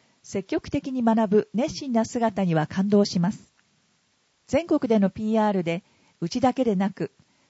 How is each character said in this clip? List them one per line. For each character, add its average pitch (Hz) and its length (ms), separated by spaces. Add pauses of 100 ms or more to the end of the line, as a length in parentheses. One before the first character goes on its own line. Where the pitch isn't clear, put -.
(240)
積 - 240
極 - 220
的 277 240
に 254 100
学 226 260
ぶ 208 240
熱 262 220
心 277 160
な 226 140
姿 220 400
に 170 100
は 151 100
感 196 220
動 208 160
し 196 160
ま 180 140
す。 - 200 (920)
全 330 200
国 294 200
で 220 120
の 196 100
ピ 214 240
ー 220 120
ア 214 40
ー - 40
ル 185 120
で、 165 180 (360)
う 170 100
ち 247 120
だ 254 100
け 262 120
で 220 120
な 190 140
く、 - 220 (380)